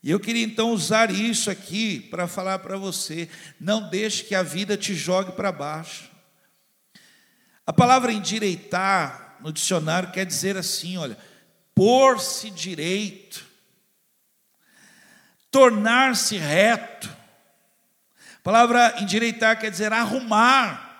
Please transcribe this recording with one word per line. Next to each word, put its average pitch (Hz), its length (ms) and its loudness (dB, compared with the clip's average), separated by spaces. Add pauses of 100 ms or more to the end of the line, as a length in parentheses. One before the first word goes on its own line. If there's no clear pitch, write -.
E 139 80 -6
eu 190 80 2
queria 226 240 -2
então 226 300 -2
usar 220 380 2
isso 208 400 -2
aqui 196 500 -6
para 175 260 -8
falar 190 340 -6
para 190 180 -10
você: 170 500 -8 (320)
não 202 300 -2
deixe 208 340 -4
que 202 100 -6
a 185 80 2
vida 185 320 -4
te 202 200 -6
jogue 180 380 -2
para 202 200 -4
baixo. 156 580 -12 (1600)
A - 60 -6
palavra 247 380 4
endireitar 190 1300 -2
no 156 120 -10
dicionário 170 580 -2
quer 190 140 -6
dizer 190 320 -4
assim: 180 400 -6
olha, 135 220 -8 (560)
pôr-se 240 760 4
direito, 180 960 -8 (2000)
tornar-se 240 840 4
reto. 190 800 0 (1200)
A - 60 -20
palavra 233 580 4
endireitar 220 600 0
quer 220 100 -6
dizer 208 220 -4
arrumar. 226 960 2 (120)